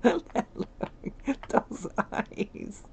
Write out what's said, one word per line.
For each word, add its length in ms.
That 520
look, 380
those 380
eyes. 800